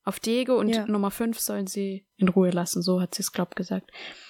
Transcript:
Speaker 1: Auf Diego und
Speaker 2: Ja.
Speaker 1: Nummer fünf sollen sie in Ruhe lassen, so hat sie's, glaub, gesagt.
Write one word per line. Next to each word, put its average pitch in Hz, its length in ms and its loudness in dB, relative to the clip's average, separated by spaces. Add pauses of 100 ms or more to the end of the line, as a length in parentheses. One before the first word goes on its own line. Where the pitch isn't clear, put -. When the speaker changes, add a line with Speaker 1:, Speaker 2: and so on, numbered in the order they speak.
Speaker 1:
Auf - 160 -4
Diego 247 380 2
und 208 120 2
Speaker 2:
Ja. 226 180 0
Speaker 1:
Nummer 202 240 2
fünf 226 280 -2
sollen 202 280 -4
sie 196 480 -6
in 190 140 4
Ruhe 185 200 6
lassen, 175 320 0
so 185 200 2
hat 175 120 -4
sie's, - 180 -6
glaub, - 240 -4
gesagt. 190 360 -4 (380)